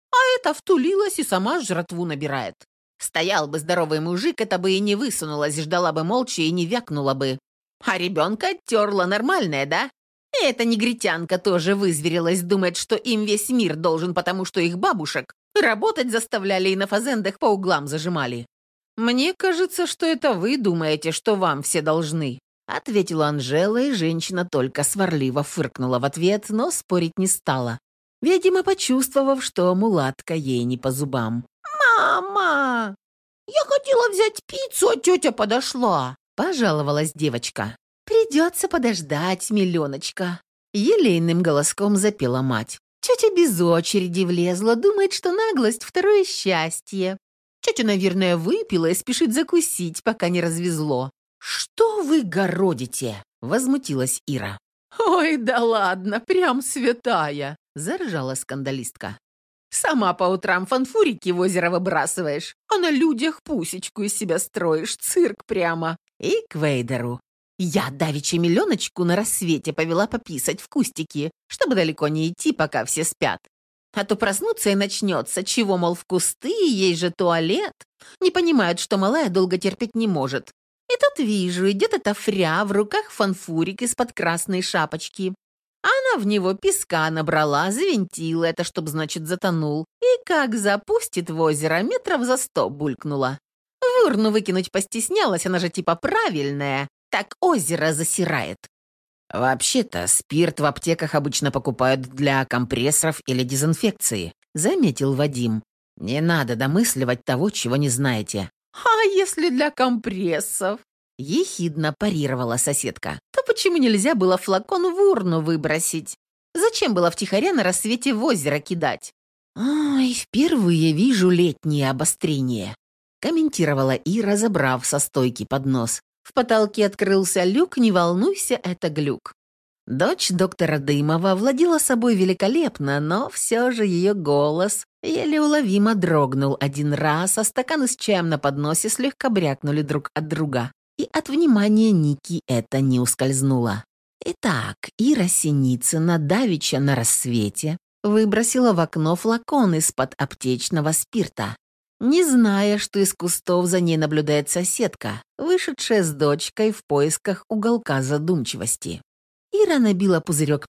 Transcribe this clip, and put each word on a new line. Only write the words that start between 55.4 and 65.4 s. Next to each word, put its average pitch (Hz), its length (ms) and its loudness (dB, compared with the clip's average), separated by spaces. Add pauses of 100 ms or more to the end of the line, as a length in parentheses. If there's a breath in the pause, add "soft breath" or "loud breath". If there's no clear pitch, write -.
ладно, 202 560 0
прям 320 420 2
святая!» 170 920 -2 (200)
заржала 160 600 -4
скандалистка. 131 800 -8 (540)
«Сама 226 420 2
по 185 120 0
утрам 185 420 0
фанфурики 262 640 2
в 175 80 0
озеро 180 320 2
выбрасываешь, 160 800 -2 (140)
а 427 100 2
на 349 140 2
людях 302 520 0
пусечку 196 600 -6
из 202 120 -4
себя 170 220 -2
строишь, 160 600 -2
цирк - 500 0